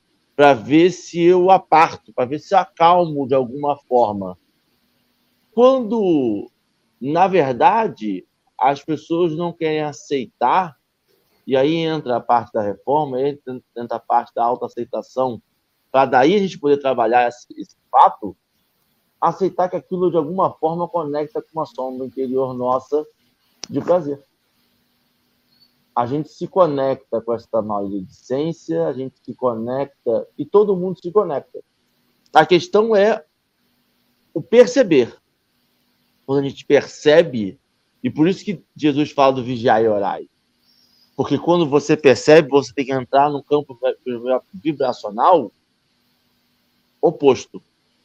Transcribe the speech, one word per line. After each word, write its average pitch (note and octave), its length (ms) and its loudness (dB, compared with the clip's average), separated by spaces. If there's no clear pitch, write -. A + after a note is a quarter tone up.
pra C#3+ 160 6
ver C#3 380 2
se E3+ 320 -10
eu F3+ 280 4
aparto, E3 640 2
pra B2+ 120 -2
ver C#3+ 160 -6
se - 140 -4
eu F#3 40 6
acalmo E3+ 680 0
de B2+ 80 -2
alguma C#3 420 -2
forma." G#2 600 -2
Quando, G3+ 920 2
na E3 260 0
verdade, D3 960 0
as C#3+ 280 0
pessoas D#3+ 520 -4
não E3+ 160 -6
querem D#3 300 -4
aceitar, C#3+ 960 -4
e C3 120 -2
aí D3 220 2
entra D3+ 380 -4
a A2+ 40 -4
parte A#2 320 -2
da A2+ 100 -4
reforma, B2+ 580 -4
entra, C#3 400 -6
entra A#2 200 -8
a A2+ 40 -8
parte A#2 360 -2
da A#2 80 -2
autoaceitação, A#2+ 1000 -6
pra - 160 4
daí C#3 300 4
a - 20 2
gente F#3+ 220 -6
poder C#3+ 160 2
trabalhar B2 500 0
esse, - 200 -8
esse - 180 -18
fato, B2+ 460 2
aceitar F3+ 480 -2
que F#3+ 60 -12
aquilo F3+ 380 -4
de E3+ 40 -2
alguma D#3+ 360 -2
forma E3+ 340 -6
conecta D3+ 560 -6
com - 120 -16
uma D#3 120 -6
sombra C3 400 -10
interior C3 480 -6
nossa B2+ 500 -4
de - 120 -6
prazer. D3 420 -2
A A#2+ 140 -2
gente D3 220 -6
se - 180 -14
conecta C3+ 760 -2
com A#2 140 -6
essa A2+ 260 -6
maledicência, A2 1300 -6
a D3 60 -4
gente C3 320 -12
se A#2+ 100 -14
conecta, B2 920 -4
e D3+ 60 -6
todo G3+ 320 2
mundo F3+ 260 -8
se E3+ 80 -12
conecta. E3 480 -4
A D#3 140 6
questão G3+ 480 2
é G3+ 300 2
o D#3+ 80 -8
perceber. G#3+ 760 2
Quando C#3 140 0
a C#3 100 -2
gente - 160 -16
percebe, C3+ 920 2
e B2 60 -4
por D3+ 180 0
isso - 160 -4
que G3 180 -8
Jesus C#3+ 360 0
fala C3+ 200 4
do B2+ 100 -4
vigiar A#2 400 0
e A2+ 60 2
orai. F#2 400 -4
Porque C3+ 220 -4
quando E3+ 280 0
você D3 300 0
percebe, D3 540 4
você C#3 240 2
tem C#3 100 -4
que C3 80 -6
entrar C3+ 380 0
num C#3+ 120 -8
campo D3 340 -4
vibra-, B2 380 -4
vibracional B2 960 -2
oposto. C#3 640 0